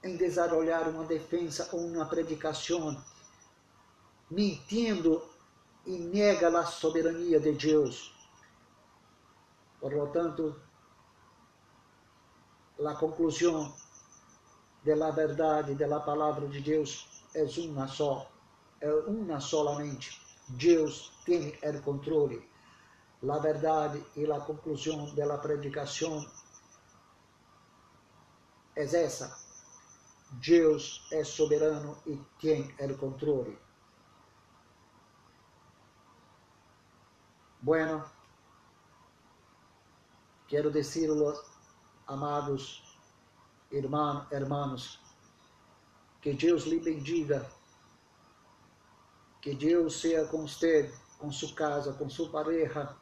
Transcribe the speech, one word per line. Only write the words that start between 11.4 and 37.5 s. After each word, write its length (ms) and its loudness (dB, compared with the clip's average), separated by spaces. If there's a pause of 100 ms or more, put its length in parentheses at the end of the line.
la 160 -4
conclusión 800 0 (1120)
de 100 4
la 160 2
verdad 580 2
y 60 -2
de 120 0
la 180 -2
palabra 420 0
de 140 -8
Dios 640 -4 (100)
es 240 -2
una 300 -6
sola, 400 -2 (520)
es 120 0 (140)
una 340 -4
solamente. 680 -2 (420)
Dios 640 4 (120)
tiene 380 0
el 200 -4
control. 640 0 (760)
La 200 0
verdad 560 2 (180)
y 120 -2
la 180 -2
conclusión 720 -6
de 100 0
la 160 -2
predicación 840 -4 (2500)
es 180 -2
esa. 420 0 (1040)
Dios 680 4
es 180 -2
soberano 760 2
y 80 -6 (240)
tiene 400 0
el 180 -4
control. 600 -2 (4000)